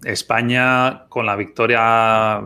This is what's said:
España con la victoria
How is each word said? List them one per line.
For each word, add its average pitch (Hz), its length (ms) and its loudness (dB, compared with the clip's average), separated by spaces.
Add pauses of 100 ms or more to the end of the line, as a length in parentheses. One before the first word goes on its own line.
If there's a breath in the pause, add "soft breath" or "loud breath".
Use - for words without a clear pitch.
España 127 1040 -2
con 117 180 -6
la 101 120 -2
victoria 113 1080 0